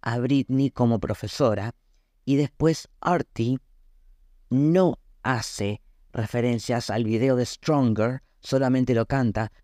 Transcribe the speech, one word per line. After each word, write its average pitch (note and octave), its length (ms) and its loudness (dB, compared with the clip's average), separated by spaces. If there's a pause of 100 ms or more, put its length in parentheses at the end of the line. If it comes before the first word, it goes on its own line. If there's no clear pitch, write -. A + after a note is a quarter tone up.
a A#2 180 -4
Britney C3+ 520 0
como A#2 280 2
profesora, G#2+ 760 -2 (500)
y C#3 100 0
después D3 540 0 (120)
Artie C3+ 580 -2 (920)
no D#3 500 4 (220)
hace G#2+ 600 -4 (300)
referencias A#2+ 760 -2
al A2 140 -2
video A2+ 320 2
de B2 100 0
Stronger, B2 760 0 (180)
solamente C3 520 2
lo A#2 120 2
canta, A2+ 460 -2 (120)